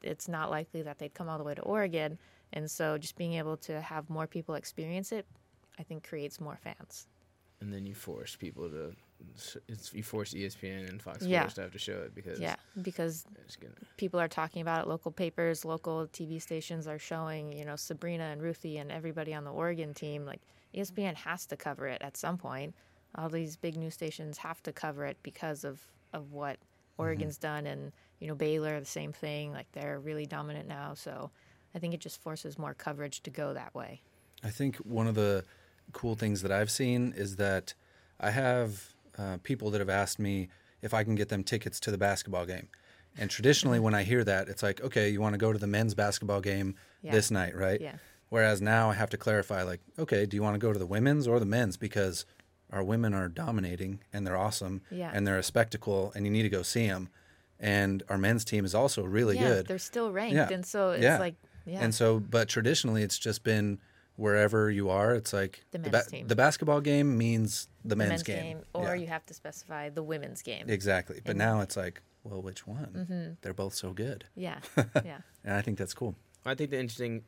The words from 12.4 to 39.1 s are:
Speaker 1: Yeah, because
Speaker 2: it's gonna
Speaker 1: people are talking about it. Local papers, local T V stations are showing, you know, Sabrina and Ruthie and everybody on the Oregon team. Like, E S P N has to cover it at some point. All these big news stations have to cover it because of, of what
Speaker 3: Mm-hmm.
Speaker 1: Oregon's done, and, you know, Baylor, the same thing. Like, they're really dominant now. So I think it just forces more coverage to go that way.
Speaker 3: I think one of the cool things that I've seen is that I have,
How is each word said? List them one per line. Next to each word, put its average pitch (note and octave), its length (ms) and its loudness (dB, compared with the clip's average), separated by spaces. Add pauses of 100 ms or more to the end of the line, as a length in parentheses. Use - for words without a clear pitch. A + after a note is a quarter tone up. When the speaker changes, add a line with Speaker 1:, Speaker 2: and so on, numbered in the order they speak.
Speaker 1:
Yeah, - 160 -4 (260)
because E3 440 -6 (180)
Speaker 2:
it's - 120 -20
gonna - 180 -20 (220)
Speaker 1:
people F3 240 -2
are E3 80 0
talking D#3+ 340 -4
about E3 240 0
it. - 20 -4
Local E3 220 -4
papers, E3 540 -2
local D#3+ 440 -4
T - 180 -10
V D#3+ 120 -8
stations D#3+ 480 -8
are D3+ 120 -8
showing, D#3 540 -6
you D3 120 -10
know, D3 120 -8
Sabrina E3+ 480 -6
and D3+ 180 -8
Ruthie D#3+ 360 -6
and C#3+ 140 -10
everybody D#3 420 -6
on D3 100 -8
the C#3+ 80 -10
Oregon E3 420 -2
team. D3 300 -8
Like, - 160 -12 (340)
E F#3+ 60 -6
S F#3+ 100 -6
P G3+ 140 -4
N E3 120 -4
has E3 300 -6
to C#3+ 100 -8
cover C#3 320 -6
it B2+ 120 -8
at C#3 160 -12
some F3 220 -4
point. C3+ 360 -10 (420)
All D#3+ 120 -6
these D#3+ 280 -4
big D#3+ 200 -6
news D#3+ 180 -6
stations D#3 440 -8
have E3 240 -10
to D3+ 100 -8
cover C#3+ 320 -6
it C#3+ 180 -6
because D3 420 -8
of, C#3 160 -8 (320)
of C#3+ 200 -12
what C#3+ 260 -6
Speaker 3:
Mm-hmm. - 460 -12
Speaker 1:
Oregon's D3+ 340 -2
done, D3+ 300 -4
and, C#3+ 240 -10 (260)
you D#3+ 80 -10
know, D3+ 80 -6
Baylor, D3+ 460 0
the C#3 40 -12
same D3 280 -8
thing. D3 400 -6
Like, C3+ 180 -12
they're C#3+ 300 -8
really D3+ 260 -6
dominant D3 420 -8
now. D3 260 -8
So C3+ 360 -10 (420)
I F3 60 -10
think E3+ 160 -4
it E3 60 -8
just - 200 -14
forces D#3 380 -10
more C#3+ 160 -6
coverage D3 480 -8
to C3+ 80 -10
go C#3+ 240 -4
that - 180 -10
way. - 300 -12 (400)
Speaker 3:
I A2 80 -4
think C3+ 280 -2
one A2+ 280 0
of A2+ 80 2
the G2+ 300 4 (480)
cool A2+ 240 -2
things G#2 260 0
that F#2+ 80 0
I've G#2+ 220 4
seen B2 440 2
is G2 200 -4
that G2 380 0 (440)
I G#2 140 0
have, B2 640 0 (220)